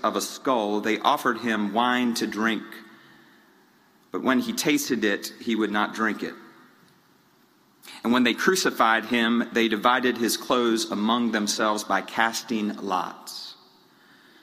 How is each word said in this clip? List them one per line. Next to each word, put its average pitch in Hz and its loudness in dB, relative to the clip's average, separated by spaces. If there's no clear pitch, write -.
of 107 0
a 101 -2
skull, 107 -2
they 107 0
offered 127 2
him 107 -2
wine 123 2
to 113 -2
drink. 107 -2
But - -4
when 127 2
he 120 -2
tasted 139 0
it, 101 0
he 113 -2
would 104 0
not 104 0
drink 107 -2
it. - -8
And 113 2
when 123 4
they 117 4
crucified 113 2
him, 117 2
they 113 2
divided 120 2
his 117 0
clothes 117 0
among 113 0
themselves 107 0
by 98 -2
casting 113 -2
lots. 92 -8